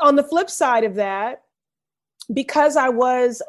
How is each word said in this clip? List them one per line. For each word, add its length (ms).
on 160
the 80
flip 260
side 340
of 120
that, 460
because 420
I 140
was, 580